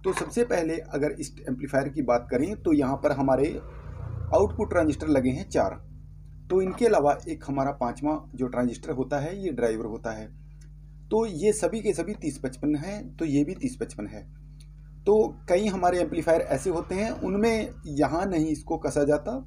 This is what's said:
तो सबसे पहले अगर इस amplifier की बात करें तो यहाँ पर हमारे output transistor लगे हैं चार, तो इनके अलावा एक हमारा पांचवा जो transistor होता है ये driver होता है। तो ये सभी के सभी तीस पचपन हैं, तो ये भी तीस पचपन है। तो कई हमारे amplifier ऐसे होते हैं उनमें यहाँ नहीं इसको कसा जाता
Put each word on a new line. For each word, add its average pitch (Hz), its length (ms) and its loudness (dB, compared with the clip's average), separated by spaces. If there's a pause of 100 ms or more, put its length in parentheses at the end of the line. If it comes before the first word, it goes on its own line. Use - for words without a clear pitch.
तो 190 80 2
सबसे 185 320 0
पहले 170 300 2 (180)
अगर 147 200 0
इस - 180 -8 (100)
amplifier 135 480 0
की 143 140 -4
बात 120 280 2
करें 160 320 0
तो 170 100 4
यहाँ 139 240 4
पर 147 160 2
हमारे 135 360 4 (840)
output 196 360 2
transistor 156 380 2
लगे 131 220 4
हैं 165 180 -4
चार, 107 220 2 (800)
तो 185 120 4
इनके 190 240 0
अलावा 143 300 6 (120)
एक 147 180 -8
हमारा 139 260 0
पांचवा 147 420 -2 (200)
जो 127 120 -2
transistor 123 460 -2
होता 131 260 -2
है 160 200 -4
ये 185 140 -4
driver 113 340 0
होता 113 260 -6
है। 107 140 -10 (840)
तो 220 160 4
ये 196 280 2
सभी 220 260 0
के 202 140 0
सभी - 220 -4
तीस 143 220 -6
पचपन 147 380 -2
हैं, 196 400 -8
तो 175 80 -4
ये 143 200 2
भी 180 120 -4
तीस - 200 -4
पचपन 107 300 -2
है। 104 160 -12 (840)
तो 208 100 8 (320)
कई 190 200 4
हमारे 180 320 2
amplifier 165 420 4
ऐसे 156 280 0
होते 170 240 -2
हैं 214 180 0
उनमें 214 600 0 (160)
यहाँ 147 380 2
नहीं 160 220 2
इसको 156 300 -2
कसा 147 260 2
जाता 151 420 2